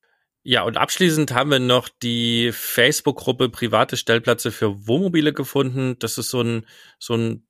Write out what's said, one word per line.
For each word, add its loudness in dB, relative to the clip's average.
Ja, 2
und -2
abschließend 2
haben 2
wir 4
noch 2
die -2
Facebook-Gruppe 0
Private 0
Stellplätze 0
für -4
Wohnmobile 2
gefunden. -2
Das -6
ist -6
so -2
ein, -2
so -8
ein -2